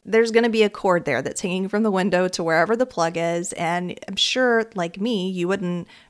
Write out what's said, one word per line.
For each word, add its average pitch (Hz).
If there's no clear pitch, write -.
there's 226
gonna 226
be 220
a 208
cord 202
there 131
that's -
hanging 185
from 214
the 214
window 185
to 180
wherever 165
the 254
plug 170
is. 170
And 175
I'm 196
sure, 233
like 175
me, 196
you 175
wouldn't 175